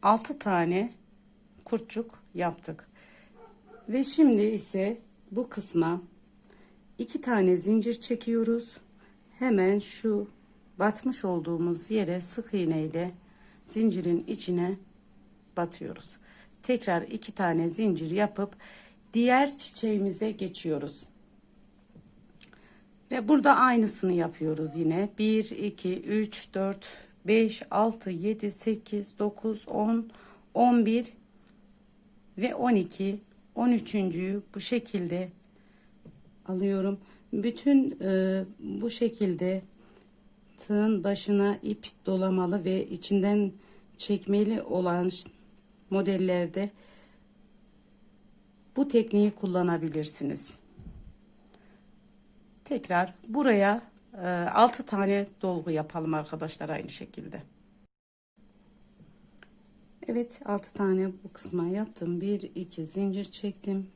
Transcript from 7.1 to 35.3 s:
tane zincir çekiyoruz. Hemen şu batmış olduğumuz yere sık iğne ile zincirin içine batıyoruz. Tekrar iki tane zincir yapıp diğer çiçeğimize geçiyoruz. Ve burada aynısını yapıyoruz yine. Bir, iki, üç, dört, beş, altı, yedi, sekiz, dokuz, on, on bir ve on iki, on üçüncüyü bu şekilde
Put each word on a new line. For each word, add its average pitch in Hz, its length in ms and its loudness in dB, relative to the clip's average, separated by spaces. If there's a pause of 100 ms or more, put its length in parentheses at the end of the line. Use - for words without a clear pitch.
tane 196 360 4
zincir 208 360 2
çekiyoruz. 233 840 -2 (640)
Hemen 202 400 4
şu 208 520 -4 (480)
batmış 214 460 -2
olduğumuz 170 680 -2
yere 180 300 0
sık 226 340 -8
iğne 160 280 0
ile 165 280 -4 (560)
zincirin 180 600 0
içine 185 500 -2 (800)
batıyoruz. - 520 -8 (540)
Tekrar 202 400 0
iki - 300 -10
tane 170 360 0
zincir 170 420 0
yapıp 202 460 -2 (560)
diğer 254 460 4
çiçeğimize 208 720 -2
geçiyoruz. 156 760 -6 (2000)
Ve 247 180 -4
burada 285 280 8
aynısını 226 560 4
yapıyoruz 160 640 -2
yine. 165 320 0 (100)
Bir, 214 320 2
iki, 185 520 -6
üç, 214 520 -4
dört, 196 520 -6 (220)
beş, 220 420 4
altı, 220 400 0
yedi, 208 400 -4
sekiz, 208 680 -6
dokuz, 208 500 -4
on, 226 420 0 (440)
on 240 320 6
bir 226 260 0 (1300)
ve 240 160 0
on 247 200 2
iki, 196 460 -2 (340)
on 240 160 2
üçüncüyü 190 720 0 (120)
bu 208 60 -8
şekilde 185 680 -4 (1160)